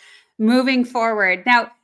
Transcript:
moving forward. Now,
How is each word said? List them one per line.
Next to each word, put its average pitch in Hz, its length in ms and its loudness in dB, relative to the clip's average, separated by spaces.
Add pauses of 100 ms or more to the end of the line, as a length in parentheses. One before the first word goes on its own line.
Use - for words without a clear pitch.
(380)
moving 247 460 0
forward. 214 600 -2
Now, 240 260 2 (140)